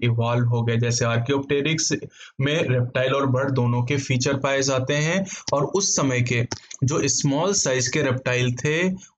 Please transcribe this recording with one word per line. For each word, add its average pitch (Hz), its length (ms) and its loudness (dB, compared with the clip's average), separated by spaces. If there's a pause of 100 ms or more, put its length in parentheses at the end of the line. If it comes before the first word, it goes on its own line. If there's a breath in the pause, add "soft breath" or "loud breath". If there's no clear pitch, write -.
evolve 120 420 2
हो 117 180 2
गए। 117 140 0
जैसे 117 280 0
Archaeopteryx 139 880 0 (480 loud breath)
में 151 280 0
reptile 127 440 0
और 139 120 2
बर्ड 131 260 0
दोनों 123 320 2
के 139 140 0
feature 135 360 0
पाए 135 280 0
जाते 135 320 0
हैं 165 320 0 (280 loud breath)
और 143 120 2
उस - 300 0
समय 127 260 2
के 123 260 0 (360 loud breath)
जो 139 240 0
small 151 460 0
size 131 340 0
के 156 140 0
reptile 127 520 0
थे 160 400 0 (240 loud breath)